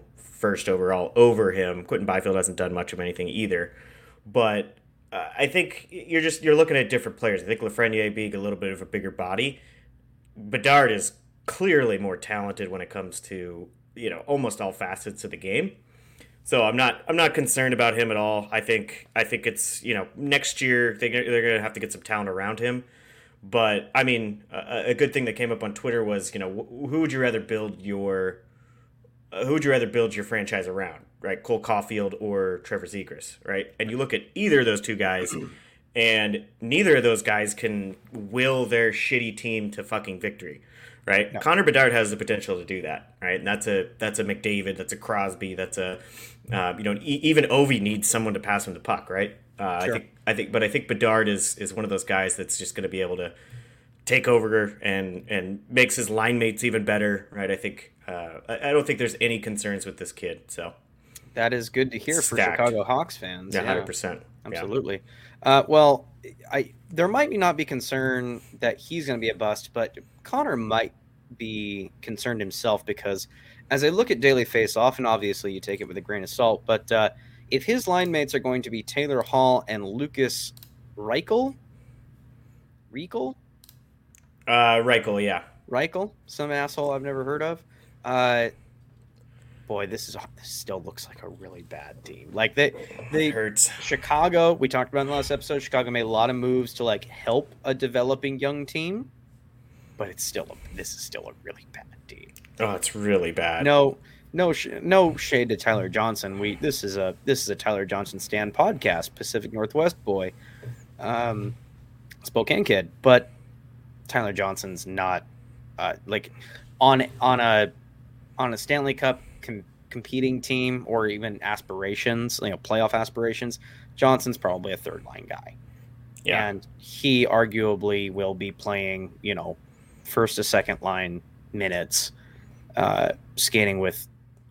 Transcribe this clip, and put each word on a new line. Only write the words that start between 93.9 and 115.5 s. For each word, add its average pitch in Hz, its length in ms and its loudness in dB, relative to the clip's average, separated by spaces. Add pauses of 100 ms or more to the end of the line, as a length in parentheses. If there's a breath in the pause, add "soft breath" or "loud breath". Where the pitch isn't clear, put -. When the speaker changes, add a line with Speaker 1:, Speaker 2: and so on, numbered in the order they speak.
Speaker 2:
we 131 140 2
talked 127 240 0
about 139 100 0
in 135 40 -2
the 143 80 -4
last 139 160 -4
episode, 143 320 -2
Chicago 127 280 0
made 120 120 0
a 110 60 -2
lot 113 220 4
of 127 60 -2
moves 127 380 0
to, 120 100 -6
like, 107 220 0
help - 480 -2 (100)
a 131 80 0
developing 131 640 0
young 139 280 -4
team, 180 440 -6 (840)
but 101 120 -8
it's - 160 -10
still - 260 -6
a, - 260 -16
this 92 180 -10
is - 60 -14
still - 280 -12
a - 40 -16 (100)
really - 300 -18
bad - 140 -20 (220)
team. - 240 -20 (280)
Speaker 1:
Oh, 107 120 0
it's - 220 -4
really 98 380 2
bad. 82 320 0
Speaker 2:
No, 143 320 6 (380 loud breath)
no 170 180 2
sh-, - 160 -4 (140)
no 180 340 6
shade 123 340 2
to 107 60 2
Tyler 101 320 2
Johnson. 104 500 -2
We, 101 180 -2
this 139 280 -2
is 98 120 -4
a, 92 180 -2 (100)
this 135 180 2
is - 60 -6
a 101 80 -2
Tyler 101 300 0
Johnson 98 320 -6
stan 104 340 -2
podcast, 131 640 2
Pacific 110 380 -6
Northwest 143 520 0
boy, 95 280 -2 (640 loud breath)
um, 117 560 -4 (720)
Spokane 156 400 2
kid, 95 260 4 (100)
but 127 300 8 (800)
Tyler 110 240 0
Johnson's 95 540 -4
not, 92 380 -2 (540)